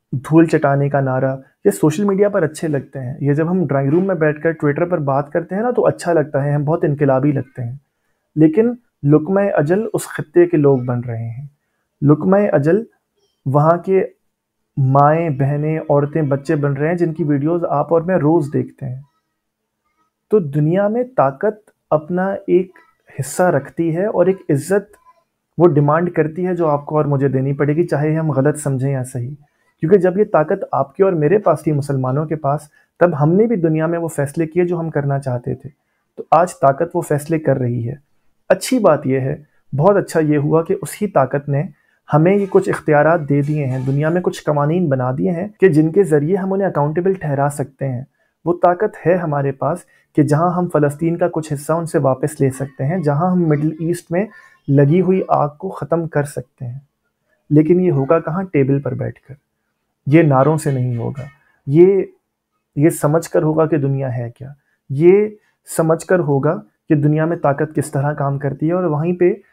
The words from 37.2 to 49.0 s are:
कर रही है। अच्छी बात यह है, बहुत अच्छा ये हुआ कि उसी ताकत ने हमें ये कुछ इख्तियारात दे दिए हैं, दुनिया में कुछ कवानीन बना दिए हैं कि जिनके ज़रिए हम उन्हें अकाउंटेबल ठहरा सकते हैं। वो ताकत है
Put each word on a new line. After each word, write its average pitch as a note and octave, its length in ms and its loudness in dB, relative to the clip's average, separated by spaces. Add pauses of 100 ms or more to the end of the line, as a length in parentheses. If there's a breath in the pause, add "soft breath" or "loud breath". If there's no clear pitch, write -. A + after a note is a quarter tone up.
कर C3+ 180 0
रही A#2+ 260 -4
है। C3+ 160 -8 (500)
अच्छी F#3+ 300 0
बात D#3+ 280 4
यह C3 140 0
है, C#3 240 -6 (280 soft breath)
बहुत E3+ 220 4
अच्छा F3 260 0
ये D3+ 160 2
हुआ D3+ 260 2
कि F#3 120 -2
उसी - 340 -6
ताकत C#3+ 400 0
ने C#3+ 180 -2 (420 soft breath)
हमें E3 260 4
ये G3+ 120 0
कुछ F#3+ 220 2
इख्तियारात D#3 520 2
दे C#3+ 200 0
दिए D3 240 -2
हैं, B2+ 200 -4
दुनिया C#3+ 240 0
में F3+ 140 0
कुछ F3+ 180 -4
कवानीन D3+ 480 0
बना B2+ 220 -2
दिए F3 200 -2
हैं E3 200 -4
कि F#3+ 180 2
जिनके D#3 360 2
ज़रिए D3+ 300 0
हम F#3+ 160 -4
उन्हें G3 160 0
अकाउंटेबल E3+ 480 -2
ठहरा C#3+ 360 -2
सकते C#3 340 -8
हैं। C3 200 -6 (400)
वो E3+ 100 0
ताकत F3+ 420 0
है E3+ 200 0